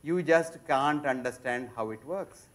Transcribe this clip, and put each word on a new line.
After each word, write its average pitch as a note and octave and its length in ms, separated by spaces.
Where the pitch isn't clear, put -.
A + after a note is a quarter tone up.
you E3+ 220
just E3 340
can't D3 380
understand B2 680
how A2 160
it G#2+ 120
works. F3 520